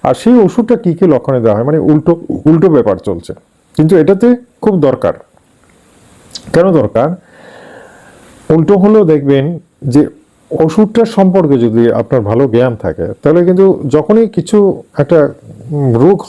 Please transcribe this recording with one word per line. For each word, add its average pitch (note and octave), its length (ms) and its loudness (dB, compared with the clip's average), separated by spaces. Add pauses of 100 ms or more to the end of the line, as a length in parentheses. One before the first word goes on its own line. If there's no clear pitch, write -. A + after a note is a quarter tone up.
আর C3+ 120 -2
সেই A#3 200 0
ওষুধটা A3+ 420 0
কী E3+ 180 -4
কী F#3 120 0
লক্ষণে C3+ 340 0
দেওয়া A2 160 0
হয়, A2+ 80 -2
মানে D3+ 140 -2
উল্টো, D#3 500 0
উল্টো D#3+ 400 0
ব্যাপার A2+ 280 2
চলছে, F2 360 -8 (440)
কিন্তু D#3+ 200 2
এটাতে G3 400 2 (260)
খুব G3 180 0
দরকার। C3 340 -2 (1400)
কেন F3+ 200 2
দরকার? B2 360 0 (1500)
উল্টো E3 220 2
হলেও G#3 280 4
দেখবেন C#3+ 540 0 (240)
যে C#3+ 240 2 (440)
ওষুধটার G#3 540 0
সম্পর্কে F#3 540 0
যদি A#2 340 0
আপনার A#2 300 -2
ভালো A2+ 260 0
জ্ঞান A#2 280 0
থাকে, F2+ 360 -6 (100)
তাহলে E3+ 220 2
কিন্তু F#3 440 2
যখনই G#3 400 0
কিছু G3 540 -2 (160)
একটা, D3 300 2 (420)
উম, C#3 240 -2
রোগ D#3+ 340 2